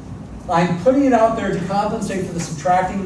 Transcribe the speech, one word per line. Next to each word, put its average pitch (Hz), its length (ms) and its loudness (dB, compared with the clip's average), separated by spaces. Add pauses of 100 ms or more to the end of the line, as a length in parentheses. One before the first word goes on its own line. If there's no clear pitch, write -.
(500)
I'm 175 320 2
putting 269 220 4
it 254 80 4
out 226 240 4
there 196 160 -2
to - 140 -2
compensate 196 600 -2
for 180 60 -8
the 170 80 -6
subtracting 185 640 0